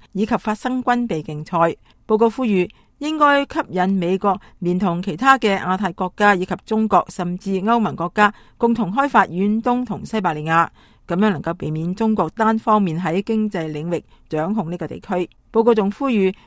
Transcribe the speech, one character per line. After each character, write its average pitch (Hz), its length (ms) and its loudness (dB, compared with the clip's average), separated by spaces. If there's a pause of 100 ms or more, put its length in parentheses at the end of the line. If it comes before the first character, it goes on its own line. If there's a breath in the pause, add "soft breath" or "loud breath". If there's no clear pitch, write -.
(140 soft breath)
以 202 120 0
及 226 120 0
發 214 180 -4
生 254 280 -4
軍 240 240 0
備 156 140 -4
競 151 260 -10
賽。 170 300 0 (300 soft breath)
報 220 100 2
告 226 140 6
呼 262 120 -4
籲 190 240 2 (300 soft breath)
應 302 220 -4
該 285 240 4
吸 311 160 -6 (100)
引 180 200 0
美 185 280 0
國 196 240 0 (160 soft breath)
連 180 220 -2
同 175 240 0
其 156 120 -6
他 269 220 4
嘅 202 220 0
亞 185 180 -2
太 185 140 -2
國 185 260 -4
家， 208 160 6
以 180 100 0
及 185 120 -4 (100)
中 220 220 0
國 190 220 4
甚 175 280 -6
至 190 240 -4
歐 226 160 2
盟 175 180 -2
國 170 200 -4
家 190 180 4 (240 soft breath)
共 233 160 2
同 208 180 -2
開 277 160 0
發 240 200 2
遠 208 340 -2
東 247 240 -2
同 - 180 -8
西 220 160 -4
伯 175 140 -2
利 151 120 -6
亞， 165 220 2 (400 soft breath)
咁 170 80 -2
樣 208 140 4
能 160 140 -2
夠 170 100 -4
避 165 160 -8
免 160 240 -4
中 220 220 0
國 180 160 0
單 220 260 0
方 214 240 2
面 170 180 -2
喺 180 220 -2
經 214 260 -2
濟 165 240 -4
領 160 240 -4
域 - 80 -6 (240 soft breath)
掌 156 240 -2
控 180 200 -4
呢 175 60 -6
個 165 100 -8
地 - 120 -10
區。 180 300 -4 (220)
報 226 120 2
告 233 100 6
仲 202 160 2
呼 277 180 -4
籲 196 240 2 (160 loud breath)